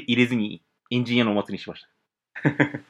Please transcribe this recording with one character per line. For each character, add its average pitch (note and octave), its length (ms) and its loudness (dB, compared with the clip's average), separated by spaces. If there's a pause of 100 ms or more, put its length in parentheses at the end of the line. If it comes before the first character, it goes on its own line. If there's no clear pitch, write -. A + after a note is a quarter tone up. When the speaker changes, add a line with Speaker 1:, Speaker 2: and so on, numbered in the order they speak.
Speaker 1:
入 A#2+ 80 2
れ B2 120 6
ず B2 80 -2
に G#2 260 -4 (280)
エ A#2+ 80 -2
ン B2 80 0
ジ A#2+ 100 -2
ニ B2 60 4
ア A#2 40 4
の G#2+ 60 0
お G#2 40 2
祭 G2+ 120 0
り G2+ 60 -10
に F#2 60 -8
し - 100 -16
ま F2 60 -12
し - 60 -20
た。 - 80 -20 (540)
Speaker 2:
<laughs> D3 460 0